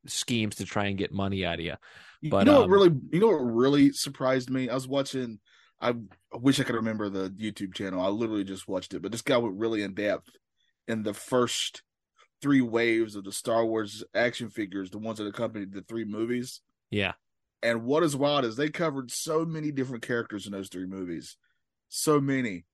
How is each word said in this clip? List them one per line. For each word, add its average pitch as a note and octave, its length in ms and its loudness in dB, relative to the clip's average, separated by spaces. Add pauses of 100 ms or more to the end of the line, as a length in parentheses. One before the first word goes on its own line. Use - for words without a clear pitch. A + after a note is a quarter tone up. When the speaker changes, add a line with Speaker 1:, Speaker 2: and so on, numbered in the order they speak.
Speaker 1:
schemes A2 480 -2
to G2 100 -6
try G2+ 200 -2
and G2 120 -2
get G2 140 -2
money G2 340 -2
out E2+ 140 -2
of E2 60 -6
you. D2+ 100 -6 (460)
Speaker 2:
You D3+ 100 -4
Speaker 1:
But, G3 140 6
Speaker 2:
know C#4 160 10
what - 40 8
Speaker 1:
um, F3+ 60 4
Speaker 2:
really, G3 200 10 (200)
you D#3+ 80 2
know A3 80 6
what G3 80 6 (180)
really C#3 380 6
surprised C3 580 -2
me? C3 200 -2
I A#2 40 -2
was B2+ 140 -4
watching. C3 520 -4 (400)
I B2 140 0 (400)
wish C3 260 4
I C3+ 40 2
could A#2 120 -2
remember A2 340 -2
the F#2+ 220 -4
YouTube G2+ 440 -8
channel. F#2 260 -4
I F#2+ 60 2
literally G#2+ 380 -2
just F#2+ 220 -10
watched F#2+ 280 -6
it, E2+ 80 -6
but G2 80 -6
this A#2 100 -6
guy C3+ 160 2
went G#2 220 0
really A2+ 240 0
in G2 100 -6
depth G2+ 360 -2 (580)
in A2 160 -4
the G#2 100 -4
first - 720 -2 (580)
three C#3 200 4
waves A2+ 540 2
of G2 100 -10
the F#2+ 80 -12
Star A2+ 320 0
Wars A2 380 -2 (120)
action A#2+ 340 0
figures, G2 400 -6
the G#2 100 -12
ones G#2+ 200 -8
that G#2 80 -4
accompanied G#2+ 460 -6
the G2 80 -10
three A2+ 240 -8
movies. A#2 560 -4 (280)
Speaker 1:
Yeah. G2 240 -2 (480)
Speaker 2:
And A#2 220 0
what C#3 200 2
is D3 120 0
wild C#3+ 300 2
is A2 100 -2
they D3 140 -2
covered C#3 420 -4
so D#3+ 340 -2
many D#3 260 -4
different C3 360 -4
characters A2 400 -4
in G2+ 60 -8
those F#2+ 160 -8
three F#2 180 -8
movies. F2+ 500 -10 (520)
So D3+ 300 2
many. B2+ 540 -2